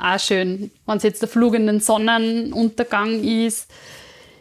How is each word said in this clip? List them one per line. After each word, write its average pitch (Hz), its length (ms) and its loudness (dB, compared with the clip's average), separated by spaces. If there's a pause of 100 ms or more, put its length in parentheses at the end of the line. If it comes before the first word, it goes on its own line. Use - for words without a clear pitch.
auch 185 180 0
schön. 190 520 -2 (160)
Wenn's 214 160 -2
jetzt 214 180 0
der 226 80 -2
Flug 233 240 4
in 220 140 2
den 208 120 2
Sonnenuntergang 226 1400 0
ist, 226 480 -2 (680)